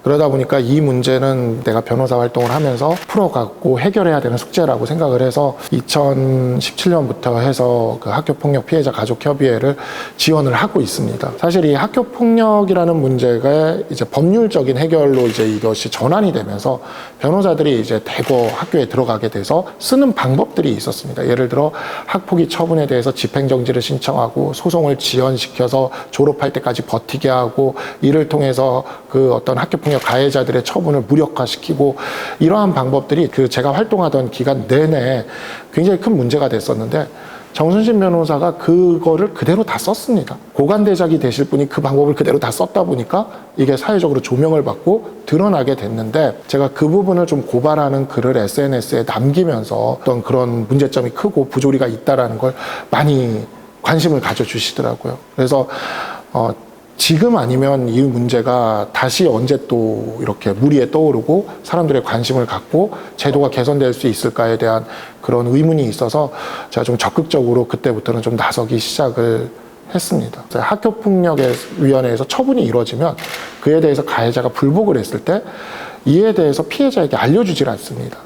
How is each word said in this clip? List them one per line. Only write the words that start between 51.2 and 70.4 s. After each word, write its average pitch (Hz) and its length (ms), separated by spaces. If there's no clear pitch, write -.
부조리가 135 380
있다라는 117 520
걸 131 160
많이 131 560
관심을 160 380
가져주시더라고요. 120 960
그래서, 127 320
어, 113 200
지금 214 400
아니면 131 520
이 117 140
문제가 120 880
다시 135 340
언제 127 400
또 110 540
이렇게 104 320
무리에 127 380
떠오르고 156 580
사람들의 156 400
관심을 117 420
갖고 156 460
제도가 139 340
개선될 131 420
수 120 140
있을까에 117 520
대한 113 260
그런 120 280
의문이 151 400
있어서 131 420
제가 - 140
좀 120 120
적극적으로 127 720
그때부터는 113 560
좀 117 140
나서기 113 420
시작을 117 720
했습니다. 156 600